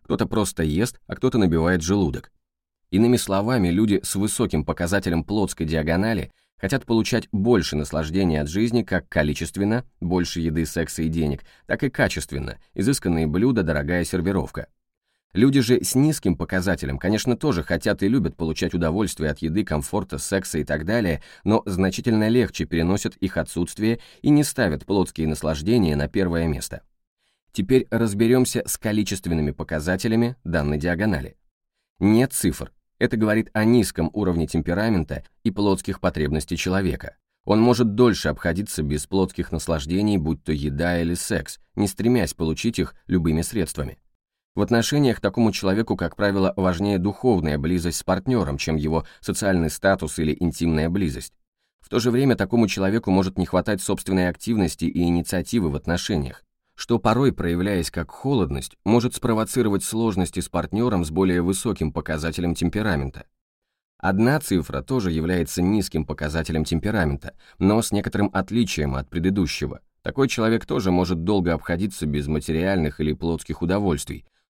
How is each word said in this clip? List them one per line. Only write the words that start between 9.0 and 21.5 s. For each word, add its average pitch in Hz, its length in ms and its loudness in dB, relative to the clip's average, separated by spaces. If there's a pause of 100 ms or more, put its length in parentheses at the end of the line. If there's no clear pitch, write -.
количественно, 92 800 -2 (160)
больше 87 400 0
еды, 80 240 0
секса 82 380 -4
и 80 40 0
денег, 80 380 -2 (200)
так - 180 -4
и 135 60 0
качественно, 69 680 -4 (160)
изысканные 95 520 2
блюда, 101 380 2
дорогая 78 400 0
сервировка. 90 640 -2 (640)
Люди 135 300 4
же 120 220 2
с - 120 -4
низким 135 420 2
показателем, - 640 -2
конечно, 110 360 0
тоже 95 280 0
хотят 98 400 -2
и 98 40 2
любят 104 280 0
получать 82 400 -2
удовольствие 82 560 0
от - 80 -8
еды, 82 260 -2
комфорта, 78 540 -4
секса 95 400 -4
и 71 40 -2
так 76 220 -4
далее, 95 380 0 (200)
но 104 220 2